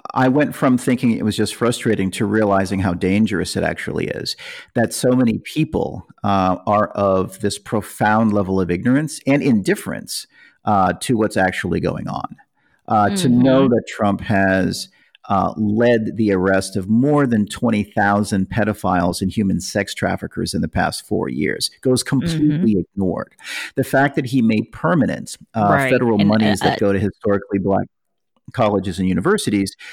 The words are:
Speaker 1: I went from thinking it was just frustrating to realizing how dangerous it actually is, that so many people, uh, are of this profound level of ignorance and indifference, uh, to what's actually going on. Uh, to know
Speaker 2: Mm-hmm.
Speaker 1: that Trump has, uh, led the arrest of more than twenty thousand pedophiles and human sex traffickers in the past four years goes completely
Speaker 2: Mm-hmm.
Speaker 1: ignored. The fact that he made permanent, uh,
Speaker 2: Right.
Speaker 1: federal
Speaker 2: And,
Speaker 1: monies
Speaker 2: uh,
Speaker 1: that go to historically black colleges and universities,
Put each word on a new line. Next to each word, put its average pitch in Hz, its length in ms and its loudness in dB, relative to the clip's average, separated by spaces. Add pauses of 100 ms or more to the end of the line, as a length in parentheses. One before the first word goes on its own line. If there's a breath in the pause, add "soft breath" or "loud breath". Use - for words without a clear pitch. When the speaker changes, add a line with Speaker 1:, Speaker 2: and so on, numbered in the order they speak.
(140)
Speaker 1:
I 127 140 2
went 131 260 0
from 131 240 2
thinking 123 340 0
it - 120 -2
was 104 120 0
just 107 180 -2
frustrating 107 580 0
to 110 140 -2
realizing 98 540 2
how 95 140 0
dangerous 95 600 0
it 90 60 2
actually - 460 -2
is, - 280 -6 (380 loud breath)
that 113 180 0
so 127 200 2
many 120 260 2
people, - 680 -4 (180)
uh, 95 320 2 (100)
are 104 220 2
of 95 520 0
this 104 180 -4
profound 107 720 0
level 95 280 0
of 87 100 -2
ignorance 123 560 0
and 277 160 2
indifference, - 840 -2 (380 soft breath)
uh, 95 360 2
to 127 160 0
what's 107 200 0
actually 92 440 -2
going 87 280 -6
on. - 280 -10 (520)
Uh, 107 280 2
to 180 120 0
know 131 360 4
Speaker 2:
Mm-hmm. 120 100 2
Speaker 1:
that 110 140 -2
Trump 101 340 -2
has, 95 640 0 (400 soft breath)
uh, 92 280 0
led 110 600 2
the 107 160 2
arrest 95 440 0
of 95 120 -4
more 139 400 2
than 107 180 2
twenty 107 380 -2
thousand 101 680 0
pedophiles 92 720 0
and 92 80 -2
human 95 300 0
sex - 340 -4
traffickers 92 580 -6
in 82 100 -2
the 78 60 -4
past - 380 -4
four 95 220 -4
years 65 420 -4 (100)
goes 127 220 0
completely 160 720 0
Speaker 2:
Mm-hmm. 190 60 2
Speaker 1:
ignored. - 520 -4 (440 loud breath)
The 135 80 0
fact 139 320 0
that 139 100 -2
he 123 160 2
made 110 300 0
permanent, 139 640 -2 (180)
uh, 104 160 2
Speaker 2:
Right. 135 220 2
Speaker 1:
federal 120 260 2
Speaker 2:
And, 101 100 4
Speaker 1:
monies 107 320 2
Speaker 2:
uh, - 100 -4
Speaker 1:
that - 100 -4
go 101 120 2
to 98 60 2
historically 98 640 -2
black 98 260 0 (640)
colleges 101 460 0
and 95 100 0
universities, 98 680 0 (160 loud breath)